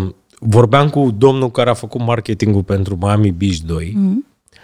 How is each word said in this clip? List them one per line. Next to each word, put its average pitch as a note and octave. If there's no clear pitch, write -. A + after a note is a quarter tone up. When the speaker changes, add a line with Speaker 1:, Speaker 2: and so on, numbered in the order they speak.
Speaker 1:
vorbeam A#2
cu C#3
domnul C3
care A#2+
a A2+
făcut A#2+
marketingul A2
pentru G2
Miami G#2
Beach F2+
doi E2
Speaker 2:
Mhm. G3